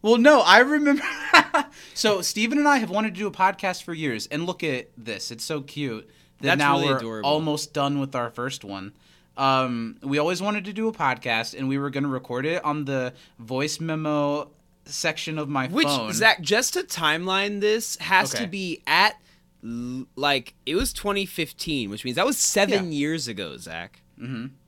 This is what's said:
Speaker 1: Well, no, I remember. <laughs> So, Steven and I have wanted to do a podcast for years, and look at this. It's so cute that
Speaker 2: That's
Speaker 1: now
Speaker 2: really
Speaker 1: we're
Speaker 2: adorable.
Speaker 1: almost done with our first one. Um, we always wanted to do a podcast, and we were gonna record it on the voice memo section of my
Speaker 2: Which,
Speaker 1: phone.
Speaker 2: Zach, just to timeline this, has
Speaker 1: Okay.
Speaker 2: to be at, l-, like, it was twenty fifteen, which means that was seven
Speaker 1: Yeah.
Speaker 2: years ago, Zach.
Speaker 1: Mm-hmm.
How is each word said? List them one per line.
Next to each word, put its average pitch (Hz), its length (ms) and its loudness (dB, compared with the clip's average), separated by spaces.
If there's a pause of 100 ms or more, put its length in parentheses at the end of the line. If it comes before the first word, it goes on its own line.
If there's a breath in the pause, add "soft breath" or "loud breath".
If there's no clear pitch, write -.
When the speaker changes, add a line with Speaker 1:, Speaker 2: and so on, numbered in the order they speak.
Speaker 1:
Well, 220 140 6
no, 262 240 10
I 185 180 10
remember. 285 480 4
<laughs> - 580 4 (280 loud breath)
So, 202 280 2
Steven 226 360 -2
and 294 100 4
I 285 100 6
have 220 120 -2
wanted 208 260 -2
to 180 40 -14
do 208 80 -4
a 190 40 -4
podcast 190 520 0
for 170 100 -8
years, 139 340 -4
and 151 180 -4
look 180 180 -6
at 131 340 -4
this. 107 340 -10
It's 113 120 -12
so 156 180 -6
cute 135 460 -8 (320 soft breath)
that 160 180 0
Speaker 2:
That's - 20 -2
Speaker 1:
now 143 180 4
Speaker 2:
really 139 140 2
Speaker 1:
we're 135 80 2
Speaker 2:
adorable. 113 300 -4
Speaker 1:
almost 156 440 -2
done 143 260 0
with 135 160 -4
our 120 140 -4
first 127 340 -8
one. 98 300 -10 (420 soft breath)
Um, 131 680 0
we 139 160 -2
always 170 240 0
wanted 208 240 -2
to 208 80 -10
do 220 140 -2
a 220 60 -2
podcast, 127 640 -2
and 135 100 -4
we 135 100 0
were 139 120 -4
gonna 139 180 -2
record 127 380 -4
it 170 180 -2
on 147 220 -4
the 131 280 -4 (260 loud breath)
voice 131 420 -6
memo 151 720 -2 (340)
section 156 520 -6
of 151 120 -6
my 135 180 -2
Speaker 2:
Which, 226 200 0
Speaker 1:
phone. 135 260 -2
Speaker 2:
Zach, 214 280 4
just 208 340 0
to 359 80 -4
timeline 190 760 0
this, 214 380 0
has - 360 2
Speaker 1:
Okay. 208 120 -2
Speaker 2:
to 175 40 -8
be 185 380 -6
at, 185 320 4 (440 soft breath)
l-, 120 420 -8 (100)
like, 139 380 -2 (120)
it 147 100 -4
was - 180 -2
twenty 202 320 -4
fifteen, 147 640 -6
which 107 160 -10
means 123 100 -4
that 175 100 0
was 269 120 0
seven 196 560 0
Speaker 1:
Yeah. 147 60 -2
Speaker 2:
years 147 280 -2
ago, 92 300 -8
Zach. 82 440 -14 (200)
Speaker 1:
Mm-hmm. 123 260 -10 (200)